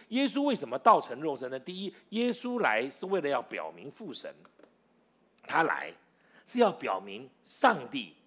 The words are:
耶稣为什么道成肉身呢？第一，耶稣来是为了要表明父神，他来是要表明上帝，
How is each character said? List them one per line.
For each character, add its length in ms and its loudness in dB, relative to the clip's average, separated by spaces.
耶 180 2
稣 160 0
为 120 2
什 140 -6
么 120 -2
道 200 8
成 180 -8
肉 160 -2
身 160 -8
呢？ 80 -6
第 160 -10
一， 200 -8
耶 200 2
稣 300 -2
来 300 4
是 160 -10
为 160 0
了 60 0
要 120 2
表 320 -8
明 180 -16
父 220 -12
神， 180 -10
他 160 2
来 280 -2
是 140 -6
要 120 6
表 300 -4
明 260 -12
上 460 2
帝， 240 -8